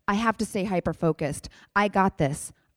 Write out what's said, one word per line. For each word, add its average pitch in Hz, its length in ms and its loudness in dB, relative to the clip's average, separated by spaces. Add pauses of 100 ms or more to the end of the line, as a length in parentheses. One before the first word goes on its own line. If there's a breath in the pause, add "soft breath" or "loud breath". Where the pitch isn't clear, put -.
I 202 60 2
have 220 240 0
to 214 80 -2
stay 190 180 -4
hyper-focused. 165 880 -2 (240 soft breath)
I 208 140 2
got 190 280 2
this." 147 360 -2 (240)